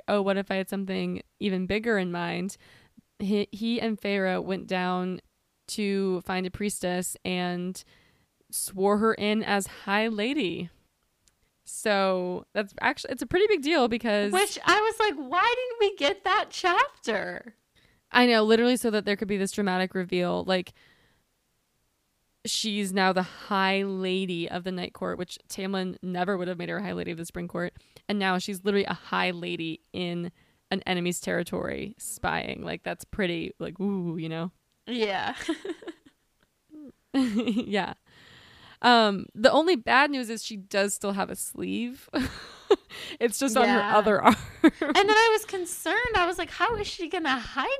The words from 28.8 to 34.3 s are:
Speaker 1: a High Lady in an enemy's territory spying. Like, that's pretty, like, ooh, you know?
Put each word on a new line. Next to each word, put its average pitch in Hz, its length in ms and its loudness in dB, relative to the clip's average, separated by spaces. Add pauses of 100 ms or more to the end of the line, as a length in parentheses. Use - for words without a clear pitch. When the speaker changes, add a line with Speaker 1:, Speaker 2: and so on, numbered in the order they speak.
Speaker 1:
a - 80 -4
High 185 380 -2
Lady 170 500 -6 (120)
in 175 380 -4 (400)
an 196 140 -2
enemy's 175 340 -2
territory 175 800 -4
spying. - 640 -6
Like, 170 200 -8
that's 175 220 -8
pretty, 170 540 -4
like, 170 200 -10
ooh, 180 380 -2
you 160 120 -6
know? 165 220 -6 (360)